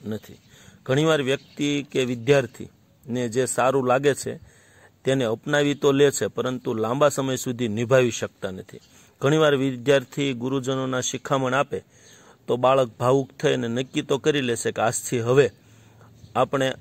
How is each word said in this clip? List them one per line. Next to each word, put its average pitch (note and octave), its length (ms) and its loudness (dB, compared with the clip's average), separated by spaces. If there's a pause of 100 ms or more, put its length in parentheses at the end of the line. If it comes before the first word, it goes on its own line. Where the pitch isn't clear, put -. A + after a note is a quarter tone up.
નથી. G#2+ 320 -10 (480)
ઘણીવાર D3+ 360 2
વ્યક્તિ C#3+ 680 -4
કે C3 140 0
વિદ્યાર્થીને B2 1200 -6
જે B2 160 0
સારું B2+ 420 0
લાગે C#3 280 2
છે - 240 -10 (680)
તેને C3 200 2
અપનાવી C#3+ 480 0
તો C#3 180 2
લે C#3 200 4
છે, G#2+ 160 -4
પરંતુ B2 460 -4
લાંબા A#2+ 360 2
સમય C3+ 260 -2
સુધી B2 320 -4
નિભાવી A#2+ 440 2
શકતા - 400 -8
નથી. - 260 -16 (440)
ઘણીવાર D3 340 4
વિદ્યાર્થી C3+ 760 0
ગુરુજનોના C3 680 -4
શિખામણ C3 520 -2
આપે C3+ 300 -2 (640)
તો B2 100 0
બાળક B2+ 320 4 (100)
ભાવુક C3 300 2 (100)
થઈને C3 280 0
નક્કી C3 340 -4
તો C#3 160 -2
કરી C#3+ 240 0
લેશે A#2+ 300 -2
કે G#2+ 100 -4
આજથી A#2 380 -2
હવે B2 320 4 (840)
આપણે C3 460 0